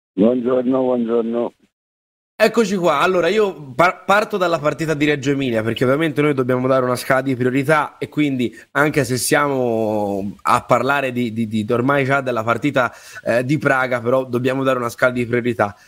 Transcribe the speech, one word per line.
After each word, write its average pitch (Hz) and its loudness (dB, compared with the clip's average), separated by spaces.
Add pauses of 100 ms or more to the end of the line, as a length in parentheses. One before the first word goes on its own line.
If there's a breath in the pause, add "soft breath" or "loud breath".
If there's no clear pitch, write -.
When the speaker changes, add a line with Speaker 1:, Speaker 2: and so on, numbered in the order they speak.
(140)
Speaker 1:
Buongiorno, 127 2
buongiorno. 117 -2 (800)
Speaker 2:
Eccoci 214 2
qua. 160 2
Allora, 175 2
io 175 -2
par-, 175 2
parto 214 2
dalla 170 0
partita 151 -2
di 147 0
Reggio 143 0
Emilia, 131 0
perché 113 -2
ovviamente 143 2
noi 147 2
dobbiamo 127 0
dare 131 2
una 123 0
scala 131 0
di 135 -2
priorità 131 0
e 123 -8
quindi, 135 -2 (160 loud breath)
anche 147 0
se 123 -2
siamo 113 0
a 120 0
parlare 131 0
di, 123 -4
di, 113 -2
di 107 -2
ormai 135 2
già 139 0
della 120 -4
partita, 117 0 (360 loud breath)
eh, 120 0
di 143 0
Praga, 131 0
però 127 0
dobbiamo 127 -2
dare 131 0
una 117 -4
scala 127 0
di 123 -4
priorità. 113 -2 (120)